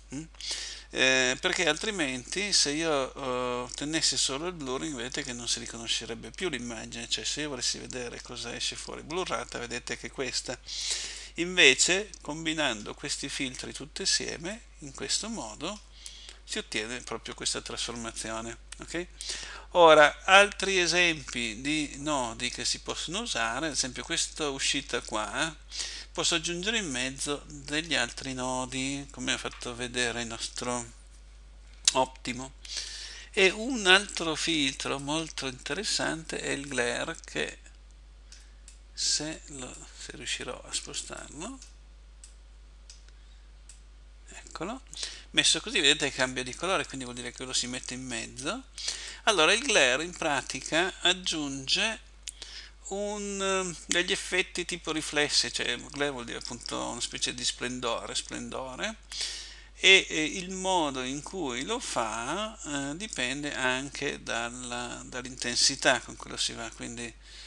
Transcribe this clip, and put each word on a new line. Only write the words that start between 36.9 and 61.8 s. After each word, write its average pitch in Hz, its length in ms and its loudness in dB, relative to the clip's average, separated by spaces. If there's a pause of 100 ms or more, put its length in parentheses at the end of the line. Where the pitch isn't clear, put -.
che - 360 -4 (1300)
se - 540 -2
lo, 131 280 -12 (240)
se - 160 -12
riuscirò 120 480 -6
a - 100 -10
spostarlo, - 840 -8 (2750)
eccolo, - 520 -10 (500)
messo 156 300 4
così 214 200 0
vedete 147 280 6
che - 60 -4
cambia 127 260 2
di 123 140 -8
colore, 170 300 0
quindi 131 180 -8
vuol 123 140 -8
dire 120 140 -6
che - 120 -10
lo 127 100 -4
si 123 140 0
mette 123 260 -6
in 127 100 -8
mezzo. 127 600 -6 (600)
Allora 180 300 8
il 226 80 4
glare 156 420 6
in 175 120 -8
pratica 151 840 0
aggiunge 175 1000 0 (880)
un, 202 540 -4
ehm, 190 340 0 (100)
degli 180 280 2
effetti 180 500 0
tipo 170 300 -4
riflessi, 147 580 2
cioè 131 260 -2 (120)
glare 143 220 -2
vuol 123 120 -6
dire 120 140 -8
appunto 123 440 -6
una 120 200 -4
specie 131 320 -2
di 123 100 -6
splendore, 123 720 -2
splendore, 127 800 -6 (800)
e, 185 320 10
e 165 160 0
il 180 280 -4
modo 180 520 2
in 135 180 -4
cui 143 440 -4
lo 226 140 -2
fa, 131 840 -2